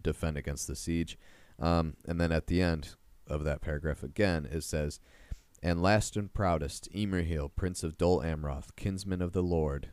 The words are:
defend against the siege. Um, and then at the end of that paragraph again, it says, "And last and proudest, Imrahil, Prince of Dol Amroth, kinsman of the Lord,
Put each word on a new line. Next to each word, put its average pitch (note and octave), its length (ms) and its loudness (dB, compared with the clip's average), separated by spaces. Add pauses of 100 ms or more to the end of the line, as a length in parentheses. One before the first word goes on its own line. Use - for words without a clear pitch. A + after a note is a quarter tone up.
defend D#2 340 0
against C#2+ 320 -6
the D2 80 -6
siege. E2 420 -2 (400)
Um, E2 380 2 (100)
and E2+ 140 0
then E2+ 100 4
at E2 160 2
the F2 160 4
end D#2+ 320 0 (320)
of D2+ 180 -2
that D2 160 -2
paragraph D2+ 440 -4
again, D#2+ 460 2
it D#2+ 120 -2
says, D2+ 380 -2 (600)
"And E2+ 200 2
last G#2 340 4
and G#2 160 -4
proudest, E2 600 0
Imrahil, E2+ 640 0
Prince F2+ 260 -4
of D#2+ 160 -4
Dol F2 220 6
Amroth, D#2 560 -4
kinsman F#2+ 440 -2
of F2 120 -2
the F#2 100 2
Lord, D#2 500 0